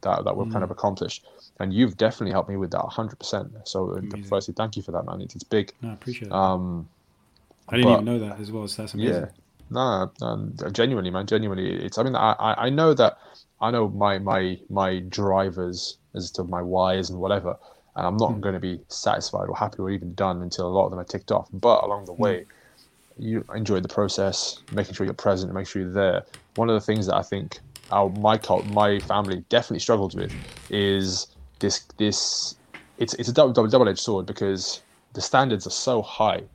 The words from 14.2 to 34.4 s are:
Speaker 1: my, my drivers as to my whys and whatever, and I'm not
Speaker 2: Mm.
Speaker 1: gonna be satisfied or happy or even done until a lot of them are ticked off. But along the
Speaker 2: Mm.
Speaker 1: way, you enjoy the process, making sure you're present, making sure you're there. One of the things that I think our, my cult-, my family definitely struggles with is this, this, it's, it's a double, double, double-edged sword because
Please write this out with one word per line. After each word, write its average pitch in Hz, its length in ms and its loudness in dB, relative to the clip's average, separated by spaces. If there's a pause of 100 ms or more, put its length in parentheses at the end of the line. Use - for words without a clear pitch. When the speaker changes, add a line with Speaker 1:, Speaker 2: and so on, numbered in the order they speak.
Speaker 1:
my, 95 400 0 (100)
my 95 300 0
drivers 92 960 -2 (180)
as 90 180 -6
to 92 120 -6
my 87 180 -4
whys 92 480 2
and 92 80 -8
whatever, 92 380 0 (400)
and 92 100 -2
I'm 95 100 0
not 113 160 4
Speaker 2:
Mm. 104 100 -4
Speaker 1:
gonna 95 180 -2
be 90 280 -6
satisfied - 600 -2
or - 80 -6
happy 104 240 -4
or 95 100 -4
even 87 240 -6
done 92 280 -2
until 90 260 -4
a - 20 -2
lot 95 140 4
of - 80 0
them 90 80 -8
are 87 40 -8
ticked - 280 -6
off. - 200 0
But 110 300 6
along 101 220 -4
the 90 80 -14
Speaker 2:
Mm. 82 60 -14
Speaker 1:
way, 95 280 0 (720)
you 110 260 -4 (100)
enjoy 104 260 0
the 92 80 -4
process, - 760 -2 (100)
making 104 220 -4
sure 98 120 -2
you're 95 80 -4
present, 95 380 0
making 95 140 -6
sure 98 160 -6
you're 90 100 -6
there. 95 320 2 (320)
One 113 120 2
of 113 60 4
the 107 60 2
things 107 260 0
that 95 100 2
I 95 60 2
think 95 360 -6 (320)
our, 98 200 4
my 104 260 4
cult-, 95 300 0
my 104 340 4
family 98 480 -2
definitely 117 320 2
struggles 98 340 2
with 92 180 -4 (380)
is 98 560 0 (340)
this, 101 200 0 (180)
this, - 580 0 (420)
it's, - 160 -2
it's - 140 -4
a 120 40 -2
double, 131 200 8
double, 110 160 6
double-edged 107 300 6
sword 95 280 -2
because 98 560 -4 (320)